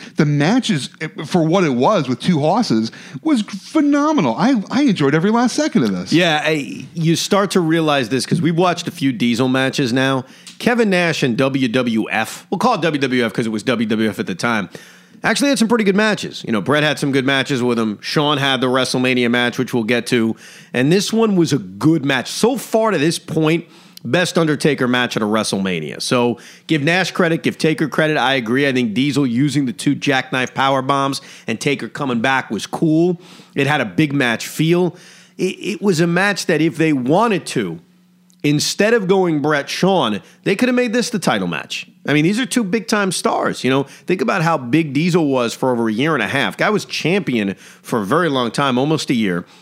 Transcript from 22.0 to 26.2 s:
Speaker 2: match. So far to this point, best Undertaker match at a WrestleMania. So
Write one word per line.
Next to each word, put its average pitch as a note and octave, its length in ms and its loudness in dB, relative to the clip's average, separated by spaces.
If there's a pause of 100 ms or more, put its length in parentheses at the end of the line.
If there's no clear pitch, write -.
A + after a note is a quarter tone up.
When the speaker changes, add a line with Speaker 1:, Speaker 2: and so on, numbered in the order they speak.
Speaker 2:
match. C3+ 260 0
So B3 260 0
far A3 340 0
to F#3 80 0
this D3 220 0
point, D#3+ 440 0 (400)
best E3+ 320 0
Undertaker D3 520 2
match B2 280 0
at A2 60 -2
a G#2+ 40 0
WrestleMania. G2 760 -2
So A#2+ 360 0 (280)